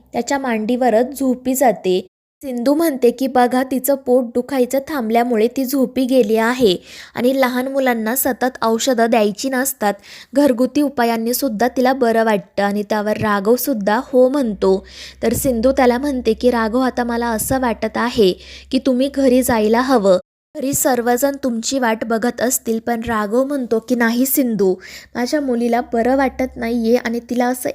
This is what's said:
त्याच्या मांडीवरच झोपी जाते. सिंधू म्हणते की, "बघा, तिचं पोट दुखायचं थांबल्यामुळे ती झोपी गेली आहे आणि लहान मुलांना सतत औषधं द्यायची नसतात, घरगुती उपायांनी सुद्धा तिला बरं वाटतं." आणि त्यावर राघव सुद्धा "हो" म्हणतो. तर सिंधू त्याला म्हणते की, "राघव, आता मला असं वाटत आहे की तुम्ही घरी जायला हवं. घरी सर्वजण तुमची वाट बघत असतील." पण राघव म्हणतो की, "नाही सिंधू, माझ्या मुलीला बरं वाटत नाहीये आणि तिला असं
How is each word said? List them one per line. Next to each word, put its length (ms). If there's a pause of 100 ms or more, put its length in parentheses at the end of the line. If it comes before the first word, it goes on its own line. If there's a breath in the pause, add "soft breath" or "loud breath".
(120)
त्याच्या 260
मांडीवरच 800
झोपी 340
जाते. 520 (360)
सिंधू 320
म्हणते 360
की, 160
"बघा, 360
तिचं 320
पोट 300 (100)
दुखायचं 440 (100)
थांबल्यामुळे 580
ती 180
झोपी 400
गेली 320
आहे 380 (400 loud breath)
आणि 260
लहान 280
मुलांना 480
सतत 460
औषधं 480
द्यायची 380
नसतात, 460 (400 loud breath)
घरगुती 480
उपायांनी 520
सुद्धा 340
तिला 240
बरं 320
वाटतं." 380
आणि 200
त्यावर 360
राघव 380
सुद्धा 480
"हो" 240
म्हणतो. 480 (460 loud breath)
तर 100
सिंधू 400
त्याला 260
म्हणते 340
की, 180
"राघव, 300
आता 240
मला 240
असं 320
वाटत 360
आहे 360 (380 loud breath)
की 80
तुम्ही 300
घरी 340
जायला 380
हवं. 380 (360)
घरी 180
सर्वजण 680
तुमची 360
वाट 260
बघत 360
असतील." 380
पण 280
राघव 380
म्हणतो 340
की, 160
"नाही 320
सिंधू, 480 (400 loud breath)
माझ्या 260
मुलीला 400 (120)
बरं 240
वाटत 400
नाहीये 400
आणि 240 (100)
तिला 160
असं 280